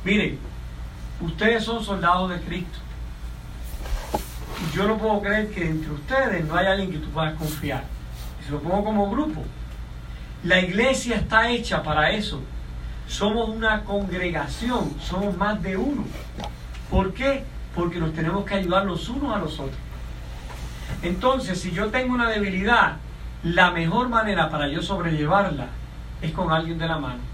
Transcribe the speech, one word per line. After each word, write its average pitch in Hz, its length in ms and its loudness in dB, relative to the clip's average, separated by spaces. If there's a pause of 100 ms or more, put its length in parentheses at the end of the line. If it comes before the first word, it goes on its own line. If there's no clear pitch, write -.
Miren, 170 340 2 (800)
ustedes 214 440 2
son 226 200 -2
soldados 185 460 2
de 180 120 -2
Cristo. 170 360 -6 (2000)
Yo 196 140 4
no 214 100 4
puedo 214 240 4
creer 208 300 2
que 170 160 -2
entre 156 240 0
ustedes 196 540 2
no 151 100 0
haya 190 180 6
alguien 190 180 0
que 151 80 -4
tú 135 100 -6
puedas 156 240 0
confiar. 147 500 -4 (580)
Y - 40 -10
se 139 60 -4
lo 147 100 -2
pongo 185 240 2
como 208 240 4
grupo. 294 340 0 (1000)
La 185 160 6
iglesia 226 580 2
está 220 320 6
hecha 190 340 0
para 151 280 4
eso. 202 280 -2 (680)
Somos 214 420 2
una 220 340 2
congregación, 180 1200 -2
somos 190 340 0
más 202 260 0
de 190 140 -2
uno. 262 300 0 (840)
¿Por 190 240 4
qué? 269 300 2 (320)
Porque 170 240 0
nos 160 140 0
tenemos 165 320 0
que 202 80 -2
ayudar 190 320 4
los 180 240 -2
unos 247 260 0
a 196 40 0
los 160 200 -4
otros. 135 160 -6 (1300)
Entonces, 190 580 2
si 180 120 -4
yo 196 160 0
tengo 254 260 2
una 240 160 4
debilidad, 208 680 4 (460)
la 175 280 6
mejor 175 360 2
manera 202 420 2
para 147 200 0
yo 165 120 -2
sobrellevarla 165 840 2 (540)
es 160 100 -2
con 175 200 0
alguien 165 260 0
de 165 100 -2
la 160 120 0
mano. 131 200 -6 (140)